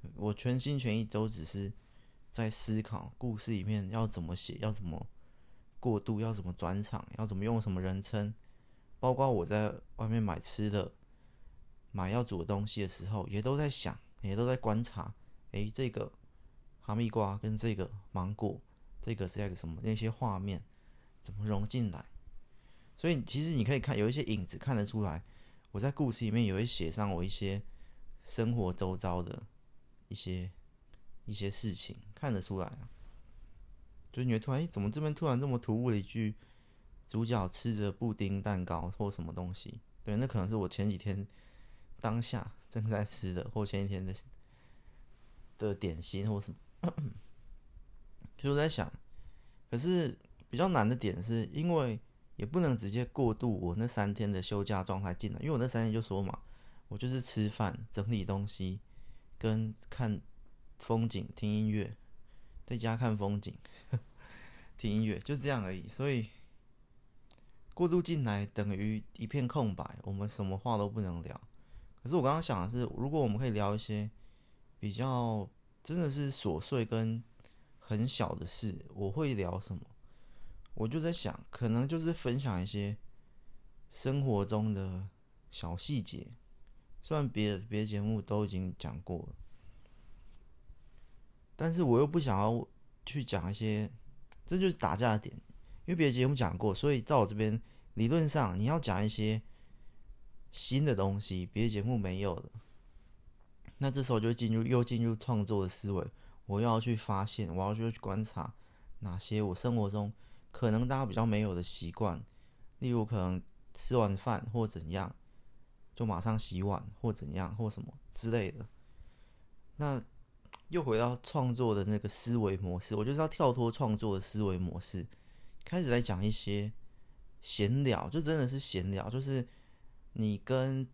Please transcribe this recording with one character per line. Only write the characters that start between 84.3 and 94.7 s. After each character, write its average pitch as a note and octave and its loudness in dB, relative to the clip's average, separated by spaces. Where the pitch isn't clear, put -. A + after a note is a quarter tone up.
中 G#2+ 2
的 F#2+ -4
小 E2+ -4
细 B2 0
节， - -6
虽 - -2
然 D3 2
别 G#2+ 2
的， F#2+ 0
别 G#2+ -2
的 G#2+ 0
节 G#2 -2
目 G#2+ 2
都 G#2 2
已 G2 -2
经 F#2 -2
讲 C#2 -6
过 F2+ -4
了， - -10
但 E3 0
是 F3 2
我 A#2+ 8
又 C#3+ 8
不 E3 2
想 A#2+ 2
要 A2+ 2
去 C#3 -2
讲 F#2 -2
一 G#2 -2
些， G#2+ 0
这 F3+ 0
就 F#3+ 4
是 F3+ 4